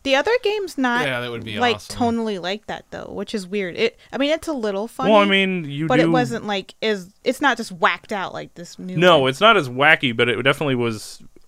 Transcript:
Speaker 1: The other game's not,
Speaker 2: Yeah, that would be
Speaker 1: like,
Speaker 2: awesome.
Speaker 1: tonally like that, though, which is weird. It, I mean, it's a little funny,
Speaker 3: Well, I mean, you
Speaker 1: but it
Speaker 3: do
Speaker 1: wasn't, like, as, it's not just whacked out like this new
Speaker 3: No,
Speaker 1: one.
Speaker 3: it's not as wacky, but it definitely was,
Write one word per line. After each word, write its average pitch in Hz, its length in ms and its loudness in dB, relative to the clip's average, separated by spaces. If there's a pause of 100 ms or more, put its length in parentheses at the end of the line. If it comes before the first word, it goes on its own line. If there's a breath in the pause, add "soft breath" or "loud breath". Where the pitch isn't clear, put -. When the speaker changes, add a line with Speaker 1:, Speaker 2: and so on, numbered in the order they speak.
Speaker 1:
The 262 120 2
other 349 160 0 (100)
game's 403 360 -4
not, 240 280 0
Speaker 2:
Yeah, 131 140 -2
that 123 100 -6
would 117 140 -8
be 110 140 -6
Speaker 1:
like, 240 180 0
Speaker 2:
awesome. - 220 -12 (180)
Speaker 1:
tonally 220 240 -4
like 185 260 -8
that, - 240 -10
though, - 220 -12
which 196 220 -10
is 190 120 -6
weird. 185 300 -6
It, - 220 -2 (140 soft breath)
I - 40 -8
mean, 277 140 0
it's 320 180 -2
a 320 60 -2
little 214 340 -4
funny, - 240 -2
Speaker 3:
Well, 208 80 8
I 202 60 4
mean, 190 400 0
you 143 200 -4
Speaker 1:
but - 140 2
it - 40 4
Speaker 3:
do - 80 2
Speaker 1:
wasn't, 175 340 0
like, 196 340 -6
as, 196 320 -4 (120)
it's 262 180 -2
not 262 160 2
just 220 140 -10
whacked 185 400 -2
out 185 200 -6
like 156 220 -12
this - 240 -18
new 185 180 -8
Speaker 3:
No, 170 240 6
Speaker 1:
one. 131 100 2
Speaker 3:
it's 135 100 -4
not 214 180 8
as 143 100 -2
wacky, 135 480 4
but 120 140 4
it 110 120 -2
definitely 143 340 2
was, 117 460 -4 (260)